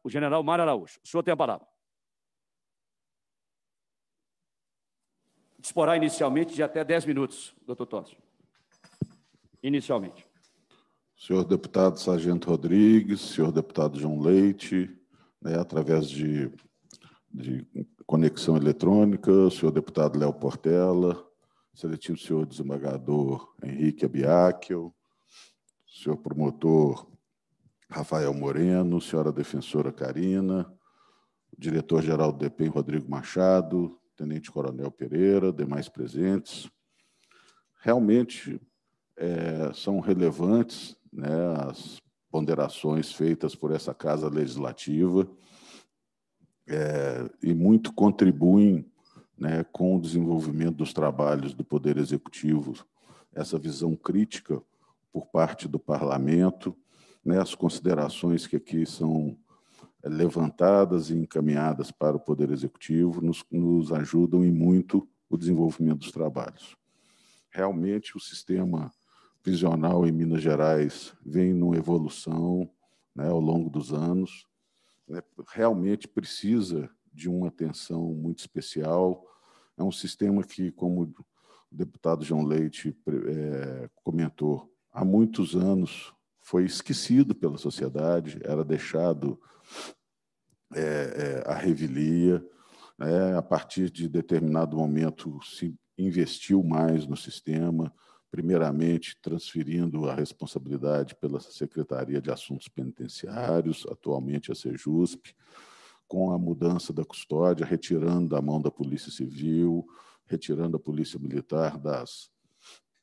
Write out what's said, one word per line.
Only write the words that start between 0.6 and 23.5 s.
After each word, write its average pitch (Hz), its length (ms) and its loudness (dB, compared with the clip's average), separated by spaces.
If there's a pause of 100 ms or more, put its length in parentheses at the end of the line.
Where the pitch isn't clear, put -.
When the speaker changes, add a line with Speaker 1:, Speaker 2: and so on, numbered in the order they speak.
Speaker 1:
Araújo. 120 400 -2
O - 40 -20
senhor 170 140 -2
tem 170 100 0
a 160 60 0
palavra. 120 300 -2 (4000)
Disporá 165 360 2
inicialmente 156 600 0
de 151 80 0
até 156 200 -2
dez 160 220 0
minutos, 139 560 -4
doutor 123 240 -8
Tosses. - 320 -10 (1400)
Inicialmente. 135 640 -2 (920)
Speaker 2:
Senhor 92 280 0
deputado 92 560 2
Sargento 87 500 0
Rodrigues, 98 720 6
senhor 80 300 0
deputado 76 480 0
João 76 200 -2
Leite, 92 720 4 (520)
né, 82 180 -2
através 78 500 0
de, 73 420 -4 (800)
de 123 340 -8 (400)
conexão 80 500 4
eletrônica, 95 760 4 (180)
senhor 80 220 0
deputado 76 460 0
Léo 73 160 2
Portela, 87 920 2 (460)
excelentíssimo 82 440 -6
senhor 78 280 -2
desembargador 69 1080 -4 (100)